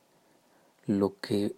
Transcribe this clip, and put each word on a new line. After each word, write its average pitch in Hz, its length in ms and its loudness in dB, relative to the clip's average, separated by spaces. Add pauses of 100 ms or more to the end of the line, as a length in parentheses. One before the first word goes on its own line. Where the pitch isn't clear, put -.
(840)
lo 101 340 0
que 104 380 -2